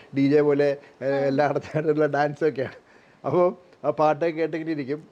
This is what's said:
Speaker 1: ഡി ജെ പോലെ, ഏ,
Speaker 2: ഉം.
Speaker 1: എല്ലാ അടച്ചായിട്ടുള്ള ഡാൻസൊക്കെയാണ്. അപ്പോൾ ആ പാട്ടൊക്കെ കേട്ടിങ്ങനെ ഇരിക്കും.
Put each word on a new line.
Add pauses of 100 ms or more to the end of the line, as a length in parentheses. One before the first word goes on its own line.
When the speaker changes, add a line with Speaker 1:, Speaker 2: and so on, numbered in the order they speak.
(160)
Speaker 1:
ഡി
ജെ
പോലെ, (260)
ഏ,
Speaker 2:
ഉം.
Speaker 1:
എല്ലാ
അടച്ചായിട്ടുള്ള
ഡാൻസൊക്കെയാണ്. (520)
അപ്പോൾ (280)
ആ
പാട്ടൊക്കെ
കേട്ടിങ്ങനെ
ഇരിക്കും.